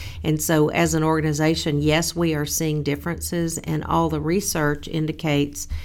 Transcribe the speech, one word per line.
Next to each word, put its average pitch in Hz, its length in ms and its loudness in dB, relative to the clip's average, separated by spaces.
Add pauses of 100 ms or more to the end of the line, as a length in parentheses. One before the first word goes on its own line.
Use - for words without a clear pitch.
(240)
And 156 160 2
so 156 300 4
as 165 240 2
an 156 100 2
organization, 156 800 2
yes, 156 340 2
we 170 180 2
are 147 120 -2
seeing 151 360 -2
differences, 165 760 -2
and 156 260 -4
all 165 240 2
the 156 140 -2
research 156 680 0
indicates 156 800 -2 (160)